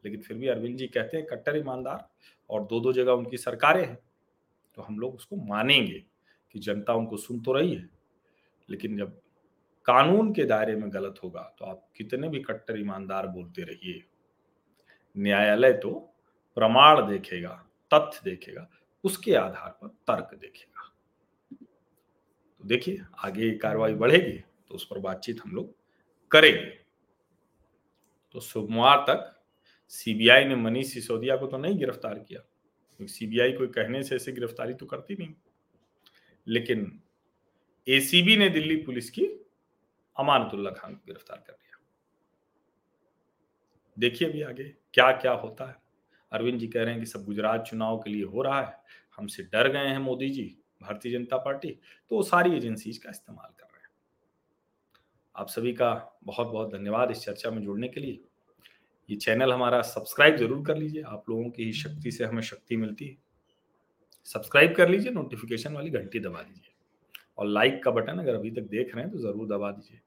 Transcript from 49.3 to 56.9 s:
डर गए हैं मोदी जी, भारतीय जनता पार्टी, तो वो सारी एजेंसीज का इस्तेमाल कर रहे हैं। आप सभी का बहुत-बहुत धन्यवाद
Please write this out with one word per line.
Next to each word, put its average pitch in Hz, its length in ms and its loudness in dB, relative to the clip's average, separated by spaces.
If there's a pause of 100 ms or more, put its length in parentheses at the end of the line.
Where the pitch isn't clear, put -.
डर 110 240 2
गए 139 200 0
हैं 135 100 0
मोदी 131 320 -4
जी, 131 280 -8 (240)
भारतीय 104 300 -8
जनता 123 260 -4
पार्टी, 139 320 -6 (400)
तो 226 60 -2
वो 202 80 2
सारी 180 340 4
एजेंसीज 113 400 -6
का - 120 -18
इस्तेमाल - 500 -20
कर - 60 -20
रहे - 160 -20
हैं। - 80 -20 (1500)
आप 101 120 -10
सभी 117 260 -4
का 117 500 -2
बहुत-बहुत 110 480 -6
धन्यवाद 104 400 -2